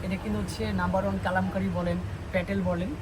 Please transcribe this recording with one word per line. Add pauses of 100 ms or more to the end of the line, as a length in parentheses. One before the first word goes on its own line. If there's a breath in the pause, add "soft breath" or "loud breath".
এটা
কিন্তু
হচ্ছে
নাম্বার
ওয়ান
কালামকারী
বলেন, (340)
প্যাটেল
বলেন (120)